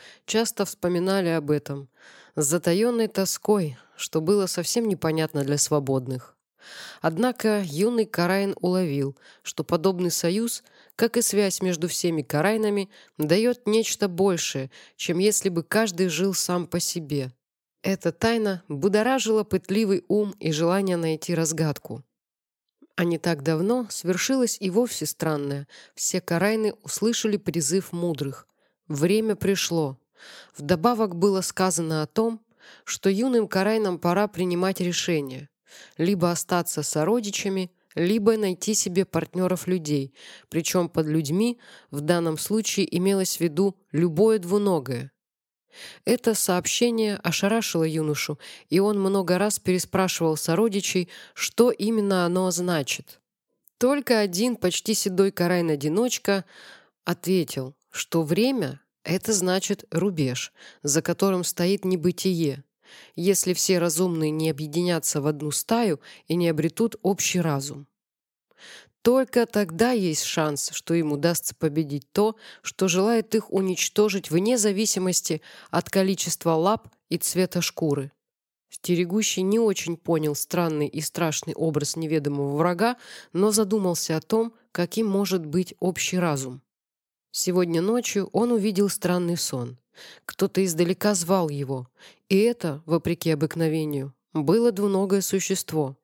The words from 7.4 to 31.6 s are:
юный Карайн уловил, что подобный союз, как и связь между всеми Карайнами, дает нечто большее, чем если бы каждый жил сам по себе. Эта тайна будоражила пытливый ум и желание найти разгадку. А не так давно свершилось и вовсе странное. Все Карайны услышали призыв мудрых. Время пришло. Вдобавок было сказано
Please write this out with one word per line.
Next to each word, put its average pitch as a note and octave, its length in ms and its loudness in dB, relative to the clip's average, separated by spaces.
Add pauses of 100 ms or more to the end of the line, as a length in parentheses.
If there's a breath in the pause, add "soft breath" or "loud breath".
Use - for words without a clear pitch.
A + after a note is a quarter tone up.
юный G3 440 0
Карайн G3 520 0
уловил, D3+ 600 -2 (240 soft breath)
что - 220 -8
подобный F3 460 2
союз, G3+ 540 -2 (320 soft breath)
как A#3 220 2
и A#3 40 2
связь G3 380 2
между F3+ 280 0
всеми E3 340 -2
Карайнами, G3+ 680 2 (300 loud breath)
дает G3+ 480 2
нечто G#3+ 420 2
большее, E3+ 640 0 (260 loud breath)
чем - 220 -2
если G3+ 320 2
бы E3+ 120 -2
каждый F#3+ 460 0
жил F3+ 240 -2
сам F3+ 340 -2
по F3+ 140 -4
себе. C#3+ 540 -6 (480)
Эта F3+ 300 -2
тайна G#3+ 560 0
будоражила G#3+ 760 2
пытливый G3 640 0
ум G#3 320 0
и D#3+ 120 -2
желание F3+ 440 0
найти E3 380 -2
разгадку. D#3+ 680 -2 (960)
А F3+ 80 0
не E3+ 140 0
так D#3+ 240 -2
давно F#3+ 480 0
свершилось A3+ 680 0
и F#3+ 100 -2
вовсе A3+ 340 0
странное. C#3+ 640 -4 (280 loud breath)
Все - 260 -2
Карайны G#3 640 0
услышали G#3+ 540 -2
призыв E3+ 560 -2
мудрых. D3+ 540 -4 (400)
Время F#3+ 480 2
пришло. E3 640 -2 (580 loud breath)
Вдобавок F3+ 600 2
было F#3+ 240 2
сказано E3 600 0